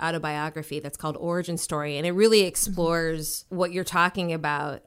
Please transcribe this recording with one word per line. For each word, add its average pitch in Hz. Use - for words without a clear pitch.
autobiography 156
that's 143
called 156
Origin 170
Story, 147
and 156
it 175
really 214
explores 165
what 180
you're 185
talking 180
about, 147